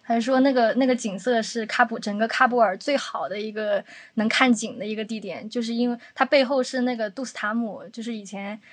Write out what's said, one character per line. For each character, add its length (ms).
他 100
就 80
说 200
那 120
个， 220
那 100
个 120
景 200
色 240
是 280
喀 180
布-， 140
整 180
个 100
喀 200
布 80
尔 200
最 200
好 320
的 120
一 120
个 320
能 140
看 240
景 240
的 80
一 120
个 80
地 160
点， 280
就 140
是 100
因 160
为 80
它 120
背 200
后 160
是 200
那 160
个 120
杜 160
斯 80
塔 220
姆， 380
就 100
是 100
以 120
前 360